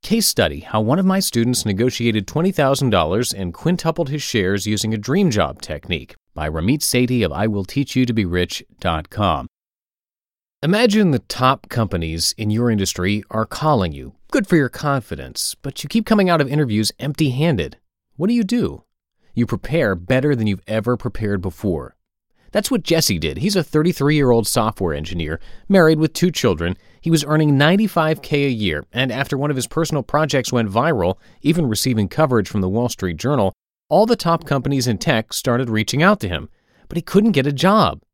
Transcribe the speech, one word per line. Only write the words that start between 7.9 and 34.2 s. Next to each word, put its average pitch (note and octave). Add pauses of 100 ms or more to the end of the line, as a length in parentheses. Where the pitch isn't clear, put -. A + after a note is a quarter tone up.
you B2+
to A#2+
be A2
rich F2+ (160)
dot D#2+
com. E2+ (1120)
Imagine G#3
the C3
top -
companies E2
in G#2+
your A#2
industry G2+
are A2
calling A2+
you. B2 (160)
Good B3+
for F3+
your C#3
confidence, -
but -
you D3
keep A3+
coming G3+
out E3
of C3+
interviews A#2
empty-handed. D3 (400)
What E3+
do A#3+
you A#3
do? F#3+ (500)
You A#2
prepare A#2
better B2+
than A2
you've G2
ever A2
prepared G2+
before. F2+ (540)
That's G#3+
what A#3+
Jesse D#3+
did. D#2
He's G3
a F3
thirty-three-year-old D3
software G#2+
engineer, D#2+ (300)
married D#3+
with D#3
two F3
children. F2+ (240)
He E3
was D#3
earning D3+
ninety-five D#3+
K C#3+
a -
year, G2
and B2+
after C3+
one D3
of C#3
his B2+
personal D#3
projects C#3+
went A2+
viral, A2 (240)
even D#3+
receiving A2
coverage B2+
from G2+
the F#2
Wall A#2
Street F2
Journal, A#2 (380)
all F#3+
the A#3
top E3+